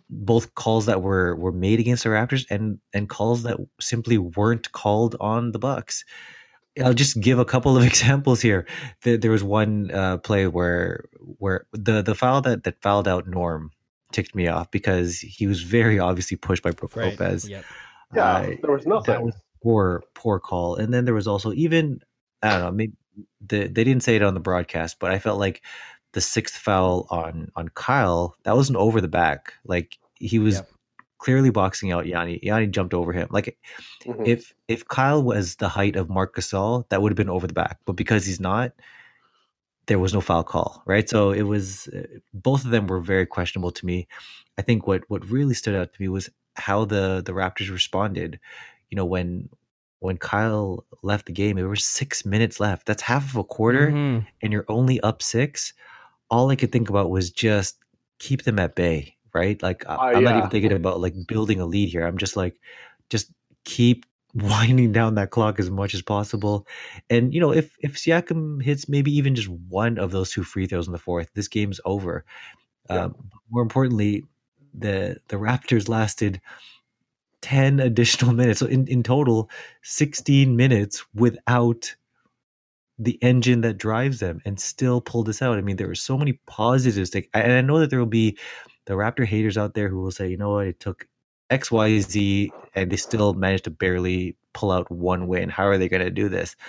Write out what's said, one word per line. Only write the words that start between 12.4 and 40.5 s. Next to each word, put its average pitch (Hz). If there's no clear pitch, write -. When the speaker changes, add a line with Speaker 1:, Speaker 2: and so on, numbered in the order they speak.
Speaker 1:
that, 123
that -
fouled 101
out 90
Norm 82
ticked -
me 87
off 82
because 90
he -
was 95
very 107
obviously 92
pushed -
by 90
Brook -
Speaker 2:
Right. 101
Speaker 1:
Lopez. 95
Speaker 2:
Yep. 98
Speaker 3:
Yeah, 113
Speaker 1:
Uh, 92
Speaker 3:
there 151
was 139
nothing. 180
Speaker 1:
that 117
was 117
poor, 98
poor 104
call. 87
And 110
then 123
there 120
was 107
also 101
even, 160
I 107
don't 92
know, 90
maybe 107
the, 101
they 113
didn't 127
say 113
it 101
on 98
the 92
broadcast, 85
but 92
I 98
felt 101
like 98
the 95
sixth -
foul 92
on, 82
on 82
Kyle, 90
that 101
wasn't 135
over 110
the 92
back. 78
Like, 87
he 110
was 107
Speaker 2:
Yep. 95
Speaker 1:
clearly 131
boxing 95
out 85
Yanni. 85
Yanni 107
jumped 95
over 85
him. 87
Like, -
Speaker 3:
Mm-hmm. 120
Speaker 1:
if, 117
if 113
Kyle 139
was 104
the 101
height 101
of 90
Marc 95
Gasol, 104
that 98
would 107
have -
been 98
over 90
the -
back. -
But 92
because 98
he's 95
not, 104
there 101
was 92
no 98
foul 85
call, -